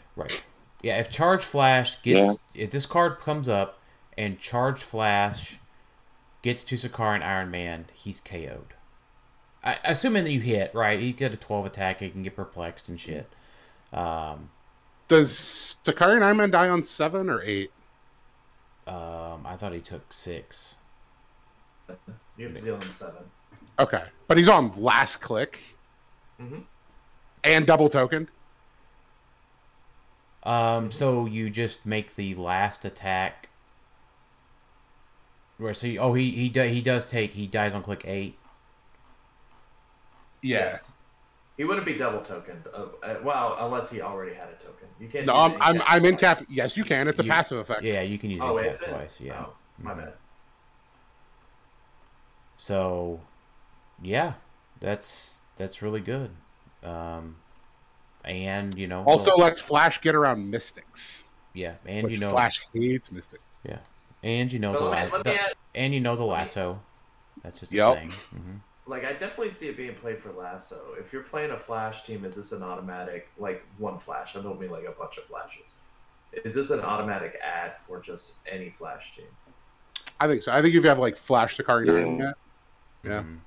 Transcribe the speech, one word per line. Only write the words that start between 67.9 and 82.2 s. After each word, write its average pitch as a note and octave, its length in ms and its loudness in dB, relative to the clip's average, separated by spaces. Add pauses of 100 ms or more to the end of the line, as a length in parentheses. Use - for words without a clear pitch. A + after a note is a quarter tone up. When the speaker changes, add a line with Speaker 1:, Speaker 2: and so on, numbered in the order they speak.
Speaker 1:
a - 40 -10
thing. E2+ 100 -12
Mm-hmm. F2+ 440 -16 (320)
Speaker 4:
Like, B2+ 180 -10
I C3+ 80 -6
definitely G3+ 380 -8
see D#3+ 180 -12
it - 100 -10
being B2 160 -12
played A2 280 -10
for G#2 100 -16
lasso. F2+ 480 -14 (180)
If - 140 -16
you're C3+ 100 -10
playing D3+ 300 -6
a - 60 -10
Flash A2 460 -8
team, G#2 200 -12
is F#2 120 -10
this G#2 160 -14
an F#2+ 100 -10
automatic, F2+ 640 -12 (100)
like, F#2+ 260 -8 (140)
one G2 200 -8
Flash? - 380 -12
I G2 60 -10
don't F#2+ 180 -10
mean, F#2 100 -10
like, E2 140 -12
a F2 80 -10
bunch - 240 -14
of - 80 -16
Flashes. - 480 -18 (720)
Is G#2+ 100 -8
this C#3 160 -2
an A2+ 100 0
automatic G2+ 600 -4
ad E2+ 320 -6 (120)
for F2+ 140 -14
just - 340 -16 (160)
any F#2 200 -10
Flash - 460 -16
team? - 80 -20 (960)
Speaker 3:
I D3+ 60 4
think C#3 160 2
so. A#2+ 100 -2
I C#3 100 6
think E3 120 6
if E3 80 8
you D#3 60 8
have, C#3 100 8
like, A#2+ 180 2
Flash, A#2 400 2
Sakaar, A#2+ 260 2
and E2 80 6
Iron E2+ 280 4
Speaker 2:
Yeah. C3+ 60 0